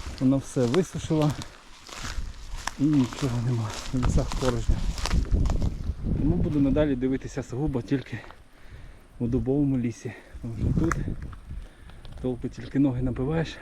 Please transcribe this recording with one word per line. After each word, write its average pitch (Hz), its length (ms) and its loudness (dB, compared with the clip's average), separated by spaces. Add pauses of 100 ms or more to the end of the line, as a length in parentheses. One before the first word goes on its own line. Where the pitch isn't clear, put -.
(200)
вона 135 160 6
все - 240 -2
висушила 151 720 2 (1500)
і 135 60 2
нічого 127 640 2
нема, 117 220 0 (240)
в 127 140 2
лісах 147 200 4 (140)
порожньо. 120 340 4 (1400)
Тому 147 180 4
буду 160 240 2
надалі 139 360 4
дивитися 131 460 -2
сугубо 135 400 -2
тільки 123 360 -2 (1000)
у 123 80 -2
дубовому 131 520 2
лісі. 117 340 -4 (300)
Тому 117 160 -8
що - 220 2
тут 165 140 2 (1300)
толку 127 260 -4
тільки - 300 -4
ноги 127 240 4
набиваєш, 131 600 0